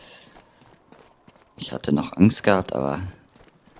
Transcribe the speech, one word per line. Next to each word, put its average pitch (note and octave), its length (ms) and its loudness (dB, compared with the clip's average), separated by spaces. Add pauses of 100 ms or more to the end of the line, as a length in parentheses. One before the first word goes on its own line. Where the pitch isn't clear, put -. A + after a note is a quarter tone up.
(1600)
Ich - 160 -14
hatte C2 220 -2
noch C#2+ 180 0
Angst - 320 4
gehabt, F#2+ 300 2
aber... C#2 260 -4 (800)